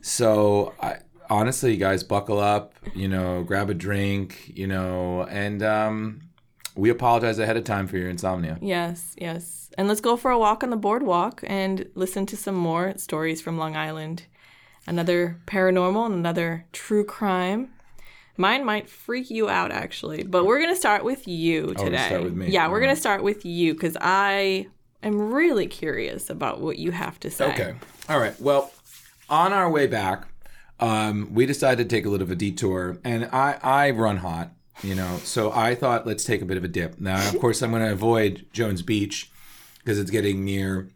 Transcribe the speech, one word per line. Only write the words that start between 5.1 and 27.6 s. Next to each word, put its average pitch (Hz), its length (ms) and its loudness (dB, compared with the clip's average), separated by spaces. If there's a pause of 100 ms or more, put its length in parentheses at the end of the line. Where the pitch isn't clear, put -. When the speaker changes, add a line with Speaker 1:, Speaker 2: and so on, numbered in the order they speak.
Speaker 1:
and, 101 320 -4
um, 107 580 0 (560)
we 101 140 6
apologize 120 480 2
ahead 110 180 2
of 117 80 -2
time 98 220 0
for 92 100 -6
your 90 140 -2
insomnia. 92 500 -2
Speaker 2:
Yes, 175 560 -4
yes. 170 640 -10
And 196 100 2
let's 208 120 2
go 233 160 2
for 254 140 0
a 247 80 4
walk 220 260 4
on 247 60 -2
the 233 60 -2
boardwalk 208 720 0
and 190 480 -2
listen 185 320 -2
to 208 100 -10
some 196 200 -4
more 170 400 0
stories 160 440 -4
from 165 180 -6
Long 156 180 -4
Island. 156 480 -6 (640)
Another 170 600 0
paranormal 185 600 2
and 214 80 -2
another 170 580 -2
true 208 320 0
crime. 202 680 -2 (680)
Mine 226 280 2
might 214 240 -2
freak 254 420 -8
you 220 180 0
out, 185 220 0
actually, - 540 -6
but 185 200 4
we're 240 160 4
gonna 339 160 2
start 208 280 2
with 262 240 -4
you 165 500 0
Speaker 1:
Oh, 98 60 -2
Speaker 2:
today. 127 220 0
Speaker 1:
start 87 180 0
with 87 100 -4
me. - 140 -2
Speaker 2:
Yeah, 175 180 4
we're 175 80 0
Speaker 1:
All 220 60 2
Speaker 2:
gonna 262 120 4
Speaker 1:
right. 285 60 2
Speaker 2:
start 202 240 0
with 202 240 -2
you 170 280 2
'cause 160 260 -2
I 196 680 2 (360)
am 208 300 -2
really 269 360 4
curious 113 600 -6
about - 320 -4
what 156 180 -4
you 170 120 -4
have 175 300 -6
to - 100 -8
say. 139 220 -2
Speaker 1:
Okay. 92 220 -4 (340)